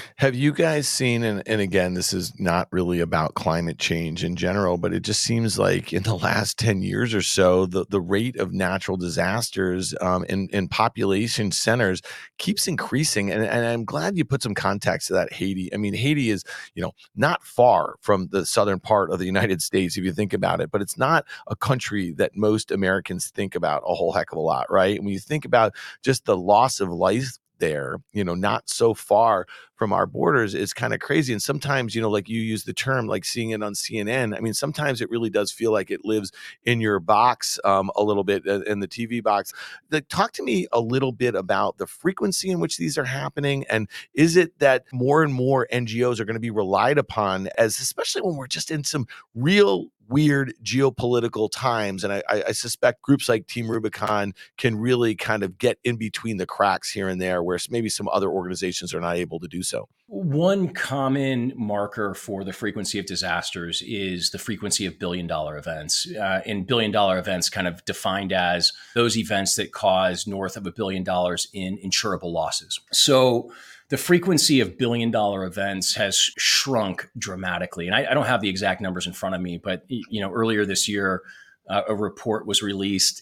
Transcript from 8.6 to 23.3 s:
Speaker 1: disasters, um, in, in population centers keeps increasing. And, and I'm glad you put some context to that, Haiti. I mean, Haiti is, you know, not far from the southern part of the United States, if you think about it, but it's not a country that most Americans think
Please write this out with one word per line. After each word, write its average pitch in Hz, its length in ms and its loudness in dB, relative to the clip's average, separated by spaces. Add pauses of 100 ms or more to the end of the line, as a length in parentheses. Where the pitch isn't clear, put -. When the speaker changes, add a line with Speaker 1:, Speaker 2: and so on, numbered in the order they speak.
Speaker 1:
disasters, 92 1040 -2
um, 90 240 0
in, 95 260 -2
in 98 160 0
population 107 880 0
centers 110 480 2 (480)
keeps - 180 0
increasing. 127 640 0
And, 107 140 0
and 117 180 0
I'm 117 220 -2
glad 175 320 -2
you 151 80 2
put 127 160 -2
some 104 140 -4
context 98 540 -2
to 90 40 -2
that, 90 180 2
Haiti. 92 400 -4
I - 60 -6
mean, 101 160 -2
Haiti 127 380 0
is, 92 120 -2 (300)
you - 80 -6
know, - 120 -4 (220)
not 135 280 0
far 110 580 4
from 95 300 2
the 95 120 2
southern 101 360 2
part 98 320 2
of 92 80 0
the 92 60 -2
United 95 360 0
States, 92 360 -2
if 92 60 -2
you 92 80 0
think 95 220 -2
about 92 260 0
it, 82 120 -6
but 101 100 -2
it's - 160 -8
not 143 280 2 (200)
a - 100 -8
country 104 580 -2
that - 220 0
most 107 360 2
Americans 95 580 0
think 95 240 -4